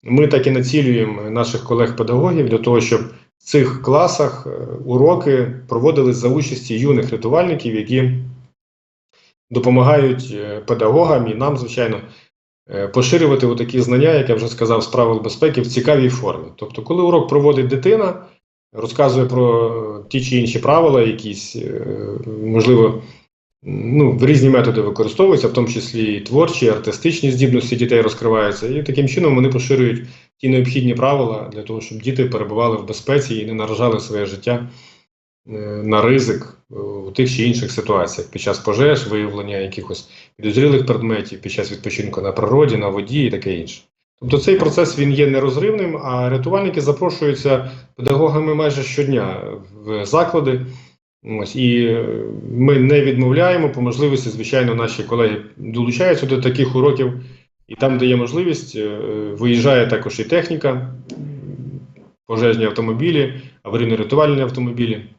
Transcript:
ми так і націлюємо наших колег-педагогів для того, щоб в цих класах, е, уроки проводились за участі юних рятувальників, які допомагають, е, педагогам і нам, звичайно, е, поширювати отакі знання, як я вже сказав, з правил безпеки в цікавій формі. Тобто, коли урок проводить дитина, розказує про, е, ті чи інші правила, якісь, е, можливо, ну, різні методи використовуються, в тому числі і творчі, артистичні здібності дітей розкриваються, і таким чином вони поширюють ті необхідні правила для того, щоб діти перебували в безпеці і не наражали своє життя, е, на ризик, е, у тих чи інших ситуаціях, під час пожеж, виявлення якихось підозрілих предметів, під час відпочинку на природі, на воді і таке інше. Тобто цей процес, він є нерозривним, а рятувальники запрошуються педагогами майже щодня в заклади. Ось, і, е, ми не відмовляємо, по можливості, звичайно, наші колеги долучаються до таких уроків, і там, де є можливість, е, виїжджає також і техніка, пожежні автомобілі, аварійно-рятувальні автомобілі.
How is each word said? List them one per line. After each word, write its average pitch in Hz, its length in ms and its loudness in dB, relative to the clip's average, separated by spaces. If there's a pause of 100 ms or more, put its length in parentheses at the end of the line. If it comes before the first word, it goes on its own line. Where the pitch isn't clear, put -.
ми 143 240 4
так 143 200 2
і 135 40 2
націлюємо 127 680 0
наших 117 420 -4
колег-педагогів 120 840 0
для 113 80 2
того, 117 240 2
щоб 113 200 0 (360)
в - 60 -20
цих 131 380 2
класах, 139 640 0
е, - 20 -10 (360)
уроки 131 680 2 (140)
проводились 127 500 2
за 120 100 -2
участі 127 520 -2
юних 135 320 0
рятувальників, 127 640 -2
які 127 360 0 (1400)
допомагають, 127 840 4
е, 104 340 -8
педагогам 120 600 4
і 107 80 -4
нам, 135 220 -2
звичайно, 113 440 -4 (680)
е, 98 180 -6
поширювати 131 600 2
отакі 120 340 -2
знання, 131 320 4
як 127 160 2
я 117 60 4
вже 113 120 -2
сказав, 113 360 0
з - 40 -8
правил 113 340 2
безпеки 127 400 0
в 123 60 -2
цікавій 131 420 2
формі. 90 360 -6 (100)
Тобто, - 260 -12
коли 175 220 -2
урок 170 260 2
проводить 143 380 2
дитина, 180 580 0 (480)
розказує 127 520 0
про, 120 420 2
е, 107 420 -8
ті 135 120 -2
чи 127 160 -2
інші 117 220 0
правила, 147 420 4
якісь, 110 540 -4
е, - 300 -8 (600)
можливо, 113 560 4 (600)
ну, 117 580 2
різні 135 280 6
методи 113 320 4
використовуються, 123 680 2
в - 60 0
тому 120 140 0
числі 110 460 -4
і 101 60 -4
творчі, 123 500 0
артистичні 131 600 -2
здібності 123 440 0
дітей 117 260 2
розкриваються, 107 640 0
і 143 160 -4
таким 139 240 0
чином 151 280 2
вони 131 140 4
поширюють 127 580 0 (300)
ті 131 120 -2
необхідні 127 440 2
правила 123 600 0
для 107 80 -12
того, 110 200 -10
щоб 110 200 -14
діти 127 240 0
перебували 113 520 -2
в 98 100 -10
безпеці 135 480 -2
і 107 100 -6
не 113 80 -8
наражали 110 460 -2
своє 104 260 -6
життя, 120 440 -6 (800)
е, 110 40 -16 (320)
на 107 180 2
ризик, 117 560 2 (140)
е, 117 40 -18
у 101 360 -10
тих 127 240 0
чи 110 80 -2
інших 117 280 0
ситуаціях, 90 600 -4
під 92 100 -10
час - 180 -4
пожеж, 120 480 0
виявлення 104 500 -6
якихось 95 520 -10 (280)
підозрілих 127 480 2
предметів, 110 560 -4
під 98 100 -10
час 98 200 -6
відпочинку 101 500 -8
на 98 100 -4
природі, 127 460 4
на 101 120 -2
воді 104 360 -2
і 127 60 0
таке 95 240 -4
інше. - 260 -12 (380)
Тобто 127 180 0
цей 190 180 4
процес, 156 440 0
він 143 120 2
є 143 160 4
нерозривним, 151 680 0
а 127 320 -4
рятувальники 165 520 -2
запрошуються 139 880 -2 (240)
педагогами 151 600 0
майже 143 280 -2
щодня 113 580 -2 (440)
в 104 200 -6
заклади. 139 600 0 (580)
Ось, 110 320 -10
і, 120 300 2
е, 113 380 -2 (280)
ми 131 280 4
не 139 220 6
відмовляємо, 143 680 2
по 123 120 -6
можливості, 127 480 0
звичайно, 113 460 0
наші 113 280 -4
колеги 113 380 0 (160)
долучаються 120 680 0
до 127 160 0
таких 127 340 0
уроків, 127 380 2 (540)
і 110 80 -16
там, 135 220 0
де 127 80 2
є 127 100 4
можливість, 143 600 -4
е, 107 120 -4 (520)
виїжджає 120 480 4
також - 320 -4
і 113 40 -4
техніка, 151 720 -2 (1300)
пожежні 113 380 2
автомобілі, 127 760 -2 (220)
аварійно-рятувальні 120 760 0
автомобілі. 120 640 -4 (140)